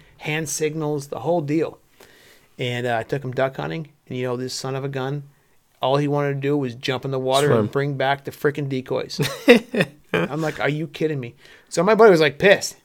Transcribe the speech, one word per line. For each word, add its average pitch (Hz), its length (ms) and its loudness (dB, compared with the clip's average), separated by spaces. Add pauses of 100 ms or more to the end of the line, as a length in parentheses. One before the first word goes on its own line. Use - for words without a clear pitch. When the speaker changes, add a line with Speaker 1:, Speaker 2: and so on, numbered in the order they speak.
(200)
Speaker 1:
hand 156 300 -4
signals, 151 580 -4
the - 140 -10
whole 170 200 0
deal. 147 380 -2 (800)
And, 123 260 -4
uh, 120 120 0
I 113 60 -2
took - 200 -4
him 131 80 -8
duck 135 260 -2
hunting, 156 320 -8 (180)
and, 127 100 -8
you 127 80 -4
know, 123 120 -4
this 127 160 -8
son 131 220 -8
of 135 80 -6
a 139 60 -6
gun, 135 340 -6 (580)
all 131 160 2
he 147 100 0
wanted 143 280 0
to 139 60 -6
do 139 160 0
was 127 180 -4
jump 131 300 -4
in 135 60 -4
the 135 80 -4
water 131 280 2
Speaker 2:
Swim. 127 120 6
Speaker 1:
and 107 120 0
bring 139 240 -2
back 135 300 0
the 135 60 -8
frickin' 143 380 -2
decoys. 131 500 -6 (280)
Speaker 2:
<laughs> 233 400 6 (260)
Speaker 1:
I'm 170 280 -2
like, 156 180 -4
"Are 120 100 0
you 151 180 -4
kidding 156 320 -4
me?" 123 160 -10 (340)
So 170 140 0
my 214 120 4
buddy 214 160 10
was, 170 80 6
like, 143 180 4
pissed. - 480 4